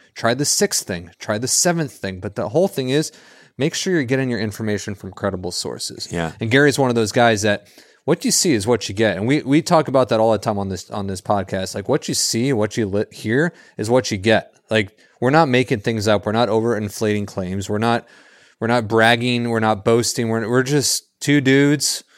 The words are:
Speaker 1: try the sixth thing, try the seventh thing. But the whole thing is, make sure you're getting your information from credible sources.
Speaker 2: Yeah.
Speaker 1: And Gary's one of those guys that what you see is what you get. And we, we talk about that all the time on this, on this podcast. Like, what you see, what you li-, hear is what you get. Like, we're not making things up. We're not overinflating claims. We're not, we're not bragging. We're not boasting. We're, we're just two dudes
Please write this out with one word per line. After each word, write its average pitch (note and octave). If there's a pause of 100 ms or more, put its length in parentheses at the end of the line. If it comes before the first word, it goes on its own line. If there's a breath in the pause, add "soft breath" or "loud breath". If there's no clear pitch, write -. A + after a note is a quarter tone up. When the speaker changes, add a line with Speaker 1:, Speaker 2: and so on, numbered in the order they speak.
(160 soft breath)
Speaker 1:
try A#2
the C#3
sixth -
thing, F2
try G#2+
the A#2+
seventh E3+
thing. F#2+
But G2+
the G#2
whole D#3+
thing C3+
is, D3 (460 soft breath)
make D3
sure -
you're E3
getting C3
your A2+
information G#2+
from F#2+
credible F#2
sources. -
Speaker 2:
Yeah. E2
Speaker 1:
And A2+
Gary's C#3+
one C3+
of A#2
those A2
guys A2+
that G#2 (360 soft breath)
what D#3+
you B3
see E3
is G2+
what A#2+
you G#2
get. G2+
And G#2
we, C#3+
we C#3+
talk D#3+
about C3
that A#2
all A2
the G#2+
time G#2+
on G2
this, F#2
on G#2
this F#2+
podcast. F#2+
Like, G2+
what D3
you C#3
see, B2
what G#2+
you A2
li-, G2+
hear C#3 (240 soft breath)
is A2
what B2
you A2
get. G#2 (180)
Like, A2 (220 soft breath)
we're A#2+
not D#3
making B2
things A2
up. G#2
We're G#2
not A#2
overinflating G#2+
claims. F#2+
We're G#2+
not, A#2 (500 soft breath)
we're A#2
not A#2
bragging. A#2+
We're A2+
not A2
boasting. A#2
We're, A2+
we're B2+
just C#3 (160)
two C#3+
dudes C#3 (160 soft breath)